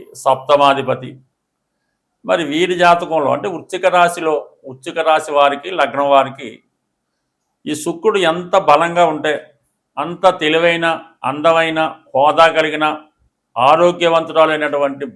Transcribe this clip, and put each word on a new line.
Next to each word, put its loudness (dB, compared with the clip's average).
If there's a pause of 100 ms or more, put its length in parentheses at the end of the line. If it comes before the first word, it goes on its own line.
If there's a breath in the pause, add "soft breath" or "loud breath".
(220)
సప్తమాధిపతి. 0 (1120)
మరి 0 (100)
వీరి -2 (100)
జాతకంలో, 2
అంటే -6
వృశ్చిక -6 (100)
రాశిలో, 2 (340)
వృశ్చిక -12 (120)
రాశి 0
వారికి, 2 (120)
లగ్నం 0
వారికి 0 (1160)
ఈ -6 (100)
శుక్రుడు -2 (140)
ఎంత -4 (140)
బలంగా 2
ఉంటే, -4 (600)
అంత -4 (160)
తెలివైన, 0 (440)
అందమైన, 0 (340)
హోదా 4
కలిగిన, -2 (720)
ఆరోగ్యవంతురాలైనటువంటి 0 (120)